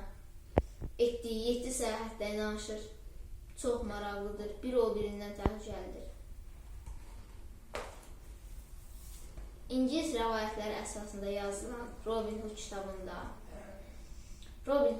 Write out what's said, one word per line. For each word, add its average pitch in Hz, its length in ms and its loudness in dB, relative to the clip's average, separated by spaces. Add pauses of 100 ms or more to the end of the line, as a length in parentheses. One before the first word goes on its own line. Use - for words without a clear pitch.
(1000)
etdiyi 233 480 4
yeddi 240 340 4
səyahətlə 220 560 0
danışır. 214 440 0 (760)
Çox 240 260 2
maraqlıdır, 208 800 -2
bir 254 100 2
o 226 220 10
birindən 208 420 0
təhlükəlidir. 190 760 0 (3500)
İngilis 269 460 6
rəvayətləri 214 640 2
əsasında 208 500 -2
yazılan 202 540 0 (200)
Robin 220 360 2
Hood 214 140 -4
kitabında 185 640 -4 (1500)
Robin 262 320 10